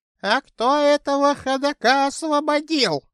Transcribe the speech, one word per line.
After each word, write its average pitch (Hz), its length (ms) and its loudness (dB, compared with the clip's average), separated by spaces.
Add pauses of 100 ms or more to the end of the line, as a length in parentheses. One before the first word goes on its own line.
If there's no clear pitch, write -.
(220)
«А 220 200 -2
кто 262 360 -2
этого 285 580 2
ходока 277 720 0
освободил?» 294 960 -2 (100)